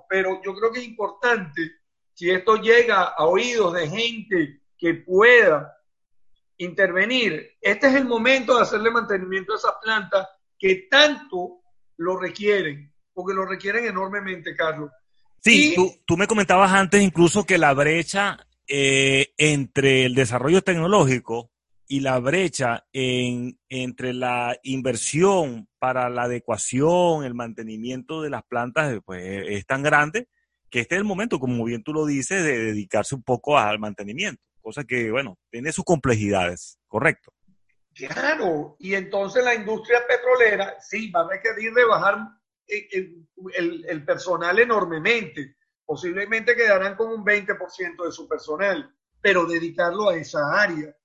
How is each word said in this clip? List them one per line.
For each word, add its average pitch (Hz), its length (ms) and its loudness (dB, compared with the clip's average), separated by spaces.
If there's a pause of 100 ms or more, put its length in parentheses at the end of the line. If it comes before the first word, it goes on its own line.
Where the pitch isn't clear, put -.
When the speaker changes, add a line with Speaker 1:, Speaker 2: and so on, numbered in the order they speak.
Speaker 1:
pero 190 340 -2
yo 190 120 -8
creo 220 180 -2
que 247 60 -8
es 240 80 -10
importante, 202 840 -4 (420)
si 175 160 -4
esto 185 260 2
llega 220 460 4
a 160 240 0
oídos 208 480 2
de 170 140 -2
gente 202 760 -4 (160)
que 170 160 0
pueda 185 840 4 (800)
intervenir, 185 1040 0
este 208 280 2
es 262 80 4
el 269 100 2
momento 240 500 2
de 220 60 6
hacerle 220 280 0
mantenimiento 190 600 -2
a 214 40 -4
esas - 260 -2
plantas 202 440 -2 (320)
que 185 300 0
tanto 269 720 2 (380)
lo 180 180 -4
requieren, 180 800 -4 (180)
porque 185 220 -8
lo 190 100 -2
requieren 196 400 -4
enormemente, 190 720 -6
Carlos. 151 340 -4 (520)
Speaker 2:
Sí, 294 300 6
Speaker 1:
Y - 20 -2
Speaker 2:
tú, 180 180 2 (140)
tú 170 100 0
me 196 120 0
comentabas 190 440 4
antes 196 300 4
incluso 175 420 4
que 185 140 2
la 147 160 4
brecha, 165 720 0 (200)
eh, 135 720 2
entre 135 720 4
el 123 80 -2
desarrollo 131 480 2
tecnológico 156 880 2 (400)
y 139 100 -2
la 131 180 0
brecha 135 720 -2
en, 123 640 -4 (120)
entre 127 420 -8
la 123 500 -4
inversión 131 1160 -2
para 127 320 -2
la 123 140 -4
adecuación, 147 1000 0
el 123 80 -8
mantenimiento 120 880 -10
de 151 80 -6
las 127 140 -8
plantas, 123 500 -4
eh, 101 100 -6
pues, 92 200 -12 (260)
es 101 160 -6
tan 135 180 -4
grande 151 460 2 (400)
que 120 120 -2
este 165 160 -2
es - 20 2
el 208 80 -2
momento, 190 340 -2
como 123 240 -2
bien 117 180 -6
tú 151 120 -8
lo 156 100 0
dices, 151 400 -2
de 139 140 0
dedicarse 107 560 -2
un 127 80 -8
poco 131 340 0
al 107 220 2
mantenimiento, 107 640 -8 (180)
cosa 110 240 -12
que, 120 260 -2
bueno, 120 280 -6 (120)
tiene 131 220 -8
sus - 140 -6
complejidades, 101 920 0 (100)
¿correcto? 127 440 -2 (600)
Speaker 1:
Claro, 185 840 -4
y 190 140 -10
entonces 196 500 -2
la 240 120 2
industria 220 520 0
petrolera, 240 720 2
sí, 214 320 -10
va 170 120 0
a 175 80 -4
requerir 220 420 -6
rebajar 208 460 4 (480)
el, 202 260 -8
el, 170 360 -8 (280)
el, 165 320 -4
el 156 160 -8
personal 175 540 -2
enormemente, 185 1000 0 (300)
posiblemente 202 680 -2
quedarán 196 420 2
con 226 120 -2
un 226 160 -8
veinte 202 300 0
por 180 160 -12
ciento 175 340 -10
de 160 80 -6
su 151 160 -16
personal, 156 640 -4 (280)
pero 185 240 2
dedicarlo 170 640 -2
a 165 60 0
esa 156 440 -2
área 156 340 -2 (100)